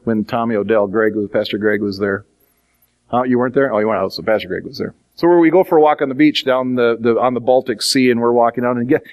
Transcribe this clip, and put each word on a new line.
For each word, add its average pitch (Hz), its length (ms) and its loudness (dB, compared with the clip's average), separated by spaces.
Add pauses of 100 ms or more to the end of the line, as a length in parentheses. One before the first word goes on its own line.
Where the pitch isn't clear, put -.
when 110 220 -2
Tommy 117 300 -4
Odell, 104 320 0
Greg, 107 260 0 (180)
Pastor 107 260 -4
Greg 104 240 -2
was 98 180 -6
there. 98 260 -4 (840)
Huh? 123 160 -2
You 127 140 0
weren't 123 160 -2
there? 135 180 0
Oh, 107 80 0
you 107 80 0
weren't. 98 160 -2
Oh, 95 60 -4
so - 140 -12
Pastor 107 240 -2
Greg 90 180 -8
was - 140 -14
there. - 160 -8 (200)
So 165 120 0 (100)
we 165 140 4
go 185 120 4
for 170 140 2
a 151 40 6
walk 151 200 2
on 139 80 -2
the 131 60 -6
beach 147 280 2
down 127 300 -2
the, 117 260 0
the, 113 200 0
on 127 160 0
the 117 40 -4
Baltic 127 440 0
Sea, 127 260 2
and 117 100 2
we're 120 120 2
walking 120 320 2
down, 123 160 -2
and 120 100 -4
guess, - 120 2 (120)